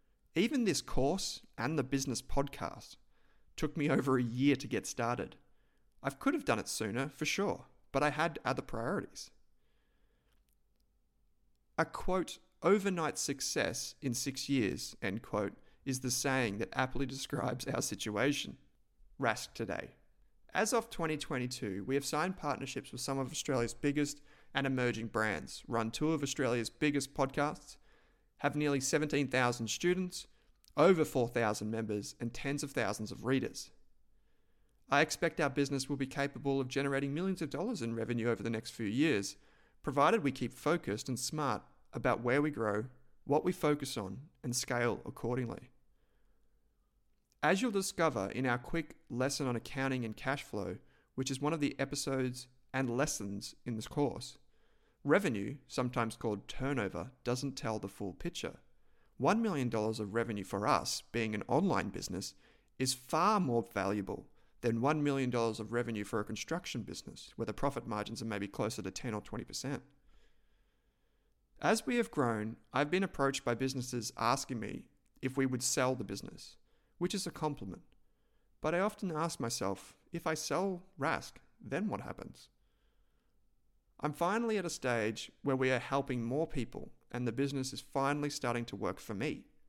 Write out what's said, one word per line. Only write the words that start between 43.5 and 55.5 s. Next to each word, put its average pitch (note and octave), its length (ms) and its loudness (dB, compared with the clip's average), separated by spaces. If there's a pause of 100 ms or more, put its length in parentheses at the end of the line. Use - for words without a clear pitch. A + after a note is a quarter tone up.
focus D3 440 0
on, G2+ 260 -6 (220)
and B2 120 -2
scale A#2+ 500 0
accordingly. A#2+ 640 -4 (1700)
As F#3+ 180 4
you'll B3 100 2
discover D#3+ 600 0
in C3 160 0
our B2 100 4
quick - 380 -4 (160)
lesson C3+ 340 0
on B2 100 0
accounting C3 480 -2
and A2 140 -6
cash C3+ 240 -2
flow, F#2 360 -6 (360)
which C3 160 -4
is C3 100 -4
one D3 140 0
of D#3+ 60 -2
the C#3+ 200 0
episodes C3+ 680 -2 (260)
and B2+ 240 0
lessons G#2 560 -2 (100)
in B2 120 -4
this A2 120 -6
course, - 520 -2 (640)
revenue, C#3 520 2 (120)